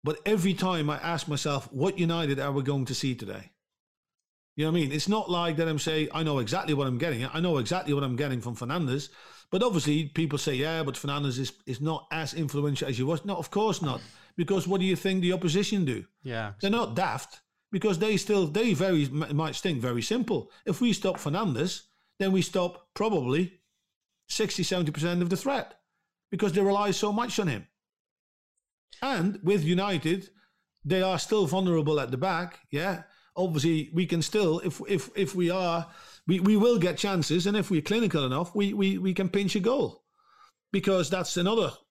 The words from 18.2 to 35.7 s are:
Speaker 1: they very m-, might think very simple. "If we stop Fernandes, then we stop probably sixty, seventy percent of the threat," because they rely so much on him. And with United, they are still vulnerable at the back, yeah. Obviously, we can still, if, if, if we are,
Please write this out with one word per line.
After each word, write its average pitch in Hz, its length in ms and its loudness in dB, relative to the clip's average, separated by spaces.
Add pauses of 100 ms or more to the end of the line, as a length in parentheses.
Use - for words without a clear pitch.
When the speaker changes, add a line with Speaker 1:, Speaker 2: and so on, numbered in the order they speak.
Speaker 1:
they 208 260 2
very 165 340 2
m-, 143 300 -2
might 156 200 0
think 151 240 -2
very 120 220 -2
simple. 214 500 -2 (120)
"If 190 160 -2
we 240 120 4
stop 185 240 0
Fernandes, 165 680 -2 (360)
then 196 120 2
we 190 100 4
stop 175 540 -2
probably 175 680 0 (680)
sixty, - 340 -2
seventy 170 300 0
percent 175 300 0
of 175 80 0
the 190 60 2
threat," - 380 -2 (560)
because 196 220 0
they 196 100 4
rely 202 300 4
so 208 200 0
much 226 260 -2
on 190 100 0
him. 107 180 -4 (1400)
And 208 400 0
with 175 220 2
United, 180 680 0 (540)
they 185 180 2
are 185 160 2
still 208 280 2
vulnerable 160 520 2
at 127 120 -2
the 127 60 -2
back, 175 440 -2 (100)
yeah. 170 320 -2 (320)
Obviously, 160 580 0
we 170 140 2
can 165 160 0
still, 180 380 2
if, 180 260 -4
if, - 300 -2
if 196 180 -2
we 175 160 2
are, 170 380 0 (380)